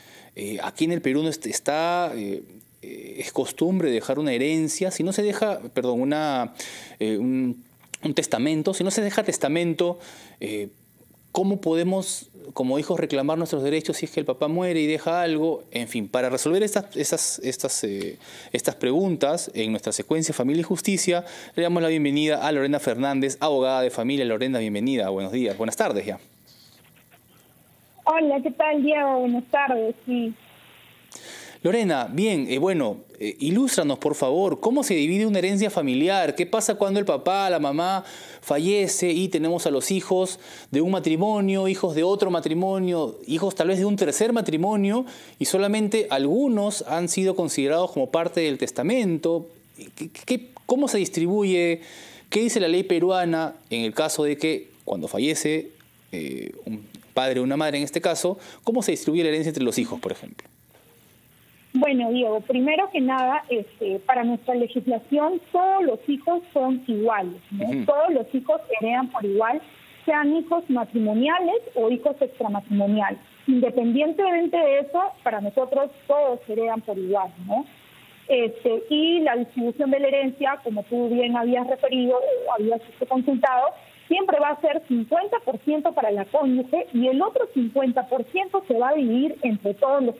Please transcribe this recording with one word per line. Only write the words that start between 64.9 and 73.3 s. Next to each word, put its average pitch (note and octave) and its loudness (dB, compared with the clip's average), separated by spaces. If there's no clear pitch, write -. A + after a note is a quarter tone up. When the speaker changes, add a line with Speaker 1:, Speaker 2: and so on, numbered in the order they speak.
Speaker 2:
todos F#4+ 2
los A#3+ 0
hijos E4+ 0
son C4 0
iguales, G#3 0
¿no? G3+ -4
Speaker 1:
Ujú. C4 -2
Speaker 2:
Todos D4+ 4
los A3+ -2
hijos D4+ 0
heredan B3 0
por A3+ -4
igual, A3 0
sean D4 2
hijos E4+ 0
matrimoniales B3 2
o A3+ 2
hijos C#4 0
extramatrimoniales. G3+ 0